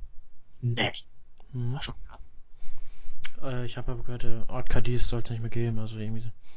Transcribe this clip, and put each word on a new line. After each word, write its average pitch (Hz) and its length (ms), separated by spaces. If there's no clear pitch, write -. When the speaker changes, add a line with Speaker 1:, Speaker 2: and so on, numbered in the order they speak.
Speaker 1:
Nee. 117 320
Speaker 2:
Hm. 123 240
Speaker 1:
Ach, - 40
schon - 140
klar. - 140
Speaker 2:
Äh, 123 240
ich 117 120
hab 127 120
aber 120 140
gehört, 120 200
äh, - 240
Ort - 220
Cadiz 120 380
soll's 117 220
nicht 113 120
mehr 113 80
geben, 117 300
also 110 180
irgendwie 107 240
so, 113 80